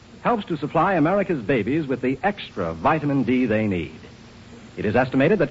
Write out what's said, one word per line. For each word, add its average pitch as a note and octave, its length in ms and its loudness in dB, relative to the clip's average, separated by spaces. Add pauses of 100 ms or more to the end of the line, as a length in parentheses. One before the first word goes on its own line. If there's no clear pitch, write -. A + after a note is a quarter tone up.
(220)
helps G#3 220 0
to E3 120 -4
supply E3 380 0
America's E3 480 2
babies B2+ 420 0
with B2+ 160 -4
the C3 220 0
extra G#2 500 -4
vitamin C#3 520 0
D B2+ 200 2
they G#2+ 220 0
need. E2+ 320 -4 (800)
It - 80 -4
is G#2 100 0
estimated C3+ 460 2
that C#3+ 100 0